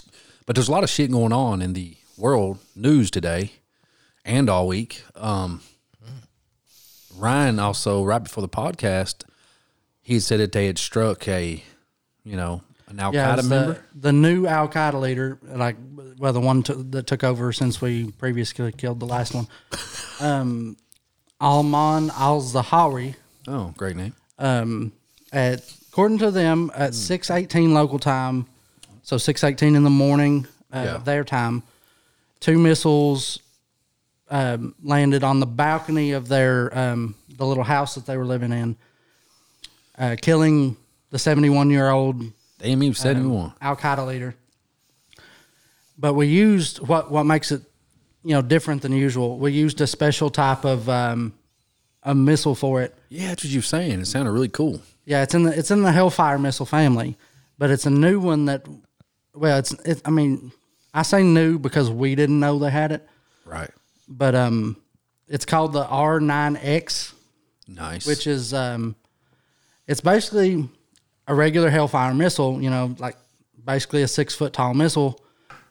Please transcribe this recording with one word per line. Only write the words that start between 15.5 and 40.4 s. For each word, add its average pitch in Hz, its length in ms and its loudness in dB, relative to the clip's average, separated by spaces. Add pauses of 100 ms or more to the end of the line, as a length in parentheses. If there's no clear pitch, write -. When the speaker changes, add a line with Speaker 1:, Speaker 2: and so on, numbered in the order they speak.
Speaker 2:
well, 135 140 -2
the 123 80 0
one 131 240 4
to, 139 100 -4
that 131 320 -8
took - 180 -4
over 123 280 -2
since 123 280 -2
we 117 320 -4
previously 120 600 -6
killed 120 280 -8
the 120 60 -8
last 120 280 -4
one. 120 140 -6 (240)
Speaker 1:
<laughs> - 160 -12 (320)
Speaker 2:
Um, 123 560 -4 (640)
Alman 147 720 2
al-Zahawi. 135 1040 0 (340)
Speaker 1:
Oh, 107 260 -6
great 95 220 -6
name. 92 160 -8 (260)
Speaker 2:
Um, 117 540 -2 (400)
at, 127 320 -2 (240)
according 214 300 2
to 208 120 2
them, 165 440 0
at 135 160 -2
Speaker 1:
Hmm. 117 40 -10
Speaker 2:
six 170 360 -6
eighteen 170 420 2
local 147 260 2
time, 131 460 -2 (580)
so - 140 -4
six - 260 -2
eighteen 151 340 4
in 143 60 6
the 143 60 6
morning, 143 580 4 (280)
uh, 131 100 -6
Speaker 1:
Yeah. 123 140 -4
Speaker 2:
their 143 260 -2
time, 120 380 -2 (800)
two 160 180 4
missiles, 147 800 2 (880)
um, 123 460 -4 (100)
landed 143 400 2
on 135 160 2
the 123 60 0
balcony 151 640 -2
of 127 160 -6
their, 127 500 2
um, 120 360 -2 (200)
the 131 120 -4
little 131 180 0
house 139 300 0
that 123 100 -14
they 131 140 -6
were 127 80 -4
living 123 260 -4
in, 117 240 -4 (1200)
uh, 120 240 -4
killing 156 560 2 (320)